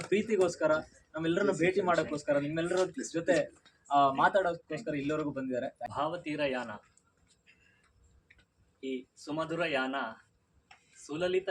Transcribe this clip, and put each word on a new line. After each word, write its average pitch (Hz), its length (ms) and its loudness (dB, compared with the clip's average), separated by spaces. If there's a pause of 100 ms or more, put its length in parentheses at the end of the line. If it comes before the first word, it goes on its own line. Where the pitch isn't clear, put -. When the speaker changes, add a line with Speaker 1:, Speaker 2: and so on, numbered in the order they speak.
Speaker 1:
ಪ್ರೀತಿಗೋಸ್ಕರ, 185 640 2 (440)
ನಮ್ಮೆಲ್ಲರನ್ನ 170 360 2
ಭೇಟಿ 180 300 2
ಮಾಡೋಕ್ಕೋಸ್ಕರ, 170 560 2
ನಿಮ್ಮೆಲ್ಲರ 165 480 0 (280)
ಜೊತೆ, 165 400 0 (380)
ಆ, 139 180 6
ಮಾತಾಡೋಕ್ಕೋಸ್ಕರ 151 840 0
ಇಲ್ಲಿವರೆಗೂ 147 360 -2
ಬಂದಿದ್ದಾರೆ. 131 460 -6 (140)
Speaker 2:
ಭಾವತೀರ 151 500 -4
ಯಾನ, 127 280 -2 (2250)
ಈ 131 220 -6 (100)
ಸುಮಧುರ 160 480 -4
ಯಾನ, 135 300 0 (1120)
ಸುಲಲಿತ 180 460 0